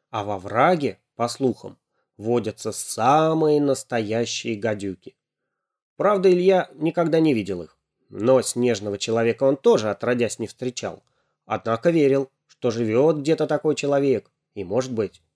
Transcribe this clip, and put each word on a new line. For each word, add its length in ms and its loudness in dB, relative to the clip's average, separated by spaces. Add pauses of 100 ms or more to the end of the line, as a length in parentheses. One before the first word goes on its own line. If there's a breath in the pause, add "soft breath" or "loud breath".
(100)
а 140 -6
во 140 -6
враге, 600 0 (180)
по 100 -2
слухам, 520 -4 (400)
водятся 520 -4
самые 920 2
настоящие 920 -2
гадюки. 600 -6 (800)
Правда, 340 4
Илья 440 4
никогда 440 0
не 140 4
видел 300 -4
их, 160 -20 (320)
но 320 4
снежного 560 -2
человека 460 0
он 120 2
тоже 320 2
отродясь 500 -2
не 100 -6
встречал. 540 -10 (440)
Однако 420 -2
верил, 420 2 (160)
что 240 -4
живёт 460 2
где-то 300 0
такой 280 -2
человек, 560 0 (220)
и, 120 -10
может 280 -4
быть, 300 -4 (140)